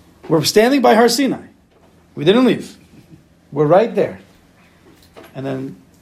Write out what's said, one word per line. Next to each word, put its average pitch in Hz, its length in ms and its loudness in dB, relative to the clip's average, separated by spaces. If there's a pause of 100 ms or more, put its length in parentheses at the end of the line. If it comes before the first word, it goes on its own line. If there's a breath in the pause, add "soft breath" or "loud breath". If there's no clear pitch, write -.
(280)
We're 156 160 0
standing 240 380 2
by 240 120 4
Har 233 140 4
Sinai. 240 380 -4 (680)
We 143 100 -10
didn't 226 200 4
leave. - 320 -2 (760)
We're 147 140 0
right 190 280 2
there. 165 260 -4 (1120)
And 135 120 -12
then 135 340 -10 (220)